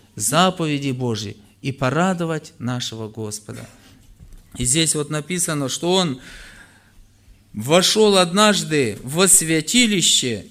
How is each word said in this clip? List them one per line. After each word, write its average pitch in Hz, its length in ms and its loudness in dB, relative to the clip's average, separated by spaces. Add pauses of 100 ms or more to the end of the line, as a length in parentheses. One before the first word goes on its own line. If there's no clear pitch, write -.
(160)
заповеди 151 760 0
Божьи 113 460 -4 (260)
и 143 80 -4
порадовать 160 880 -2
нашего 117 500 -8
Господа. 107 560 -12 (920)
И 127 80 -4
здесь 160 320 0
вот 147 120 -4
написано, 151 600 -4
что 170 240 -2
Он 175 280 0 (1300)
вошёл 185 640 4
однажды 170 840 2
во 160 240 0
святилище 160 1200 2